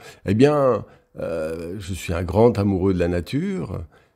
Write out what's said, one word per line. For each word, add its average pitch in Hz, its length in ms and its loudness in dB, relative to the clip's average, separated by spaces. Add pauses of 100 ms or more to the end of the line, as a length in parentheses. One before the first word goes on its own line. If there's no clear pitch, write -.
(260)
eh 95 80 0
bien, 131 500 4 (380)
euh, 82 580 -6
je 95 140 -10
suis 90 180 -8
un 87 120 -4
grand 101 360 4
amoureux 98 340 2
de 90 60 0
la 87 80 2
nature, 98 800 -4 (300)